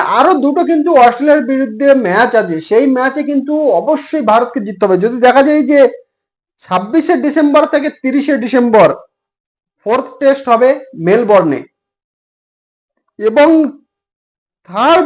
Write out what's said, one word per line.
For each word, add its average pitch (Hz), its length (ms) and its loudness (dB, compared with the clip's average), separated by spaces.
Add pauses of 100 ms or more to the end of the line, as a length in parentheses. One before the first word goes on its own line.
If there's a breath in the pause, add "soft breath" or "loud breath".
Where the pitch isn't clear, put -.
(180)
আরো 294 140 2 (140)
দুটো 285 160 -2 (100)
কিন্তু 311 180 0 (140)
অস্ট্রেলিয়ার 254 480 2
বিরুদ্ধে 262 360 -2 (180)
ম্যাচ 214 260 0 (100)
আছে, 175 140 -4 (140)
সেই 226 160 2 (100)
ম্যাচে 262 340 -4
কিন্তু 285 240 -4 (260)
অবশ্যই 294 520 -4
ভারতকে 240 340 -2
জিততে 208 200 -8
হবে। 185 200 2
যদি 247 200 -4
দেখা 247 220 4
যায় 302 240 0
যে 285 80 4 (840)
ছাব্বিশে 277 520 -2 (100)
ডিসেম্বর 294 380 0 (100)
থেকে 285 160 -2 (120)
তিরিশে 277 320 -2 (100)
ডিসেম্বর 233 440 2 (960)
ফোর্থ 247 240 -4 (140)
টেস্ট 277 300 0
হবে 240 180 2 (360)
মেলবোর্নে, 196 540 2 (1600)
এবং 220 280 2 (1200)
থার্ড 285 360 2